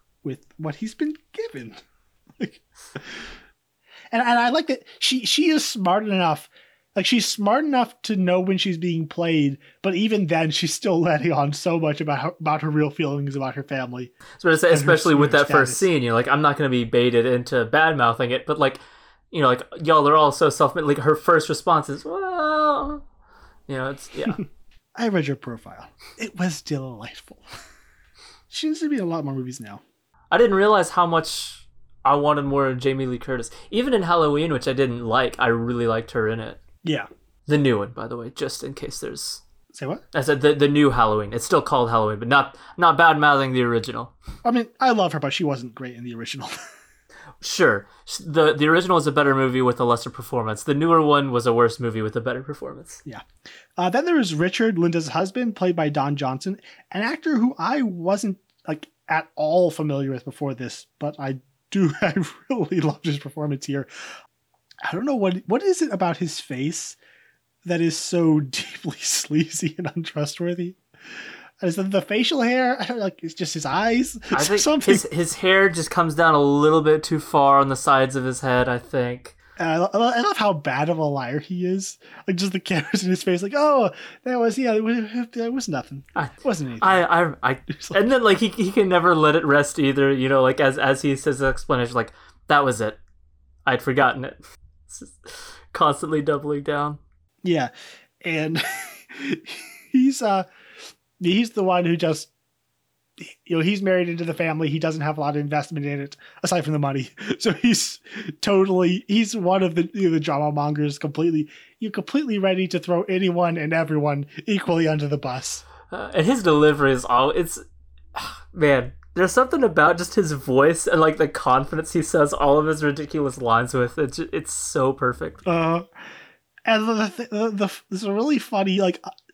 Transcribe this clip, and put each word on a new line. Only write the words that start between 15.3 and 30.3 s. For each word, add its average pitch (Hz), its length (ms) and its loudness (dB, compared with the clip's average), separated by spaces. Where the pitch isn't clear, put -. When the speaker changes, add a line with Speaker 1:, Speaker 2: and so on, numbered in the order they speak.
Speaker 1:
student 143 180 4
Speaker 2:
that - 40 -2
first 131 240 4
Speaker 1:
status. 185 180 2
Speaker 2:
scene, 139 80 2
you're 117 120 0
like, 120 140 2
"I'm 143 140 2
not 143 140 2
gonna 147 140 0
be 123 140 0
baited 120 420 2
into 123 380 0
bad-mouthing 127 680 2
it," 123 140 -4
but, 156 120 -2
like, 139 220 0
you 175 100 -4
know, 135 80 6
like, 127 140 2
"Y'all 151 260 4
are 151 80 6
all 151 160 6
so 156 180 4
self-made," 151 340 0
like, 143 140 2
her 147 160 4
first 156 340 2
response 156 400 0
is, 139 160 -10
"Well," 302 1000 -2
you 139 80 -6
know, 131 140 -6
it's, - 240 -16
yeah. 151 220 -4
Speaker 1:
<laughs> - 320 -20
I 233 120 -2
read 170 200 0
your 139 80 -2
profile. - 520 -16
It 220 200 -10
was 175 240 -4
delightful. 131 840 -12
<laughs> - 60 -20
She - 140 -6
seems 311 140 -4
to 311 80 -2
be 294 80 0
in 214 60 -2
a 180 40 -2
lot 165 180 -4
more 139 100 -6
movies 127 260 -8
now. 104 200 -16
Speaker 2:
I - 80 2